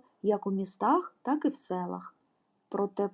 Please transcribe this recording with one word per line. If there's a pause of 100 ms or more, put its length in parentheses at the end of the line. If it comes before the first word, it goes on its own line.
(240)
як
у
містах,
так
і
в
селах. (540)
Проте